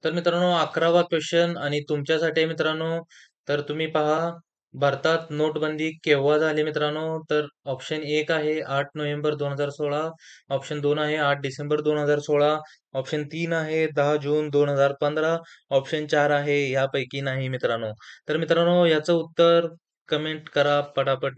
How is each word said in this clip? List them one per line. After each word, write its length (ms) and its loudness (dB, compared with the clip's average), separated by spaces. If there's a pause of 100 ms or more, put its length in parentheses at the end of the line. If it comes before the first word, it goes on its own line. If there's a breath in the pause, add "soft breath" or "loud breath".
तर 80 -2
मित्रांनो, 400 2
अकरावा 500 2
क्वेश्चन 540 0
आणि 320 -2
तुमच्यासाठी 520 0
आहे 80 2
मित्रांनो. 540 -2 (460 loud breath)
तर 120 0
तुम्ही 260 -4
पहा, 520 0 (360)
भारतात 440 0 (120)
नोटबंदी 600 -2 (140)
केव्हा 340 4
झाली 240 0
मित्रांनो? 680 -4
तर 160 0 (180)
ऑप्शन 380 -6
एक 300 -2
आहे 280 0
आठ 340 -2
नोव्हेंबर 400 -2
दोन 180 -4
हजार 160 -4
सोळा, 400 -4 (400 loud breath)
ऑप्शन 320 -4
दोन 180 2
आहे 180 0
आठ 240 0
डिसेंबर 400 -2
दोन 180 0
हजार 200 2
सोळा, 400 2 (340 loud breath)
ऑप्शन 300 -4
तीन 300 -4
आहे 340 0
दहा 300 2
जून 320 0
दोन 200 2
हजार 320 2
पंधरा, 380 0 (320 loud breath)
ऑप्शन 360 0
चार 240 4
आहे 400 2
यापैकी 500 -2
नाही 280 -2
मित्रांनो. 440 -2 (360 loud breath)
तर 80 0
मित्रांनो, 480 4
याचं 280 2
उत्तर 560 4 (400)
कमेंट 400 -4
करा 320 2
पटापट 580 -2